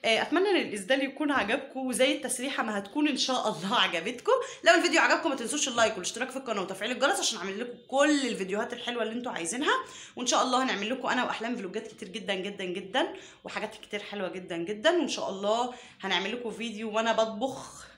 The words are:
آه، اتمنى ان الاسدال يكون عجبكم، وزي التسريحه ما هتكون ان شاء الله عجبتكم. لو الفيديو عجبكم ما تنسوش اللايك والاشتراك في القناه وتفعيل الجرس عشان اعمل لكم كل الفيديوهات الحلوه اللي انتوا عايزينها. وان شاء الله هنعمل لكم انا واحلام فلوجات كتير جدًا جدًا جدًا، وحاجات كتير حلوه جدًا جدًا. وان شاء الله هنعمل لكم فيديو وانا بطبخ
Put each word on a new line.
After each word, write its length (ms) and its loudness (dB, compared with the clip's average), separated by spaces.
آه، 160 4
اتمنى 280 2
ان 60 4
الاسدال 480 0
يكون 280 -2
عجبكم، 560 0
وزي 280 4
التسريحه 480 -4
ما 160 -2
هتكون 280 0
ان 100 0
شاء 320 0
الله 300 -2
عجبتكم. 520 2
لو 120 10
الفيديو 260 6
عجبكم 280 4
ما 60 0
تنسوش 320 -2
اللايك 260 4
والاشتراك 360 -4
في 80 -8
القناه 240 -2
وتفعيل 300 -4
الجرس 280 2
عشان 180 -2
اعمل 220 -4
لكم 180 -8
كل 400 4
الفيديوهات 460 -2
الحلوه 300 -4
اللي 100 -4
انتوا 180 -6
عايزينها. 420 0
وان 120 -4
شاء 160 4
الله 200 4
هنعمل 260 -2
لكم 180 -2
انا 160 2
واحلام 320 -4
فلوجات 320 -8
كتير 220 -14
جدًا 240 -6
جدًا 320 -4
جدًا، 480 -2
وحاجات 320 -8
كتير 240 -8
حلوه 300 -6
جدًا 280 -8
جدًا. 340 2
وان 160 4
شاء 220 -4
الله 440 0
هنعمل 320 0
لكم 180 -6
فيديو 440 -6
وانا 180 2
بطبخ 760 -2